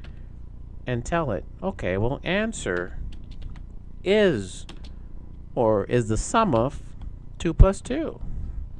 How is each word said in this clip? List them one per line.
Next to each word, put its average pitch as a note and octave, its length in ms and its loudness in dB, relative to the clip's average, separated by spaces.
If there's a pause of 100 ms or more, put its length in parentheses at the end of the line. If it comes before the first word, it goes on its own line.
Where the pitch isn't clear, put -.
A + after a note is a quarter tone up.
(880)
and A#2+ 180 -2
tell E3 260 0
it, F2+ 120 -2 (180)
"Okay, G#2+ 360 0
well, A#2+ 260 2
answer D3+ 720 -2 (1080)
is, F3 600 4 (880)
or A2 320 4
is A#2+ 220 2
the A2 100 2
sum G#3+ 380 2
of A#2 260 2 (560)
two E3 160 0
plus F#3+ 280 10
two." C#4 400 -4 (580)